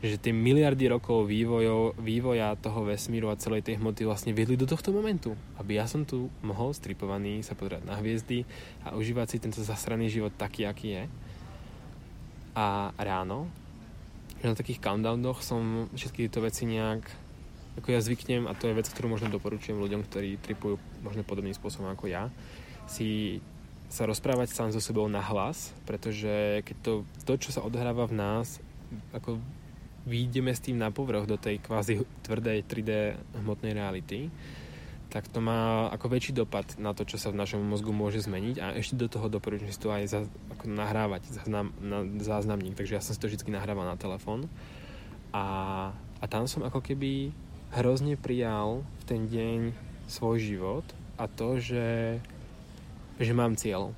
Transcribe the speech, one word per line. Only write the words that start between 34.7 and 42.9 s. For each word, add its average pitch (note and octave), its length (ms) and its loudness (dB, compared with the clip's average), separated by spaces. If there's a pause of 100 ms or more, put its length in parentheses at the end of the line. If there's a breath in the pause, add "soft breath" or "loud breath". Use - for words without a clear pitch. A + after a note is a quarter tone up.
tak - 160 -4
to A#2 160 -2
má A2+ 480 4
ako - 160 -4
väčší B2+ 320 2
dopad G#2 400 0
na G#2 160 0
to, G#2 80 -2
čo G#2 160 -4
sa G#2 160 -2
v G2+ 80 2
našom G2+ 240 0
mozgu G#2 240 2
môže G#2 320 2
zmeniť. G2+ 400 0
A F#2+ 160 -2
ešte B2 160 0
do A#2+ 160 2
toho A2 160 -2
doporučujem G#2 480 -2
si - 80 -10
to G#2+ 80 2
aj G#2 160 0
za-, G#2 240 0 (240)
ako - 160 -6
nahrávať, G#2 560 0
zaznam-, G#2+ 560 -4
na-, G2+ 240 -2 (160)
záznamník. G#2 560 0
Takže G2+ 160 -2